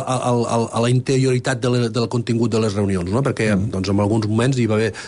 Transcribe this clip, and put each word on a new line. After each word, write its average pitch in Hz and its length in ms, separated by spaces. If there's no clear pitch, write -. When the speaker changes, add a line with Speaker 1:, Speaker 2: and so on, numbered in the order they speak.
Speaker 1:
al, 120 400
al, 117 260
a 113 80
la 120 100
interioritat 127 680
de 123 100
la, 120 180
del 113 200
contingut 117 440
de 110 80
les 107 140
reunions, 95 360
no? 123 120
Perquè, 110 320
Speaker 2:
Mm. 101 160
Speaker 1:
doncs, 95 200
en 101 100
alguns 107 260
moments 120 320
hi 117 80
va 107 100
haver 107 160